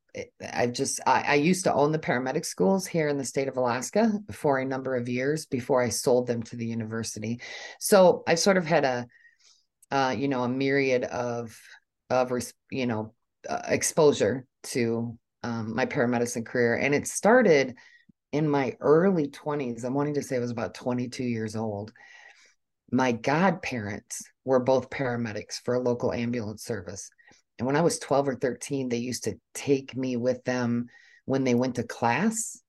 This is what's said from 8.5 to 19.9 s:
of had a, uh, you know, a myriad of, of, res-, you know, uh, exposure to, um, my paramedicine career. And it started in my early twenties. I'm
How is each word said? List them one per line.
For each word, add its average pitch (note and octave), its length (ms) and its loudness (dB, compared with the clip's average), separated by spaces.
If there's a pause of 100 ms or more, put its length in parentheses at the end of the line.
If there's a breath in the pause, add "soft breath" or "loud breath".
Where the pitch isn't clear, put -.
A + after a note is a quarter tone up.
of F3 80 0
had D3+ 180 2
a, B2 240 0 (840 soft breath)
uh, C3+ 280 0
you C#3 100 -2
know, B2+ 160 0
a B2 60 0
myriad C3+ 560 0
of, A#2+ 520 -6 (520 loud breath)
of, B2+ 220 2
res-, B2 220 -4 (160)
you B2+ 180 -4
know, A2 260 -4 (340)
uh, - 220 -4
exposure B2+ 760 2 (180)
to, A#2 540 -2 (260)
um, A2+ 300 -6
my B2+ 120 0
paramedicine A#2+ 600 -2
career. A#2 300 2
And C#3 180 2
it C3+ 140 0
started G3 720 4 (560 loud breath)
in D3+ 160 2
my C#3 320 0
early D#3+ 480 4
twenties. B2+ 560 -6
I'm B2 80 -4